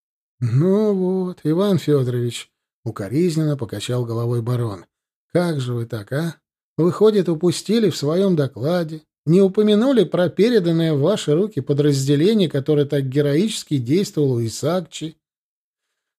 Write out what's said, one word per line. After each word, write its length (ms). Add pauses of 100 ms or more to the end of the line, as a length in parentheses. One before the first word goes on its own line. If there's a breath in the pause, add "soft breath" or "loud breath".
(400)
«Ну 520
вот, 520
Иван 340
Федорович», 760 (320)
укоризненно 720
покачал 480
головой 380
барон, 420 (480)
«как 280
же 140
вы 100
так, 280
а? 240 (420)
Выходит, 500
упустили 640
в 60
своем 400
докладе, 640 (240)
не 160
упомянули 600
про 260
переданное 640
в 60
ваши 340
руки 260
подразделение, 880
которое 380
так 200
героически 680
действовало 600
у 100
Исакчи. 680 (1040)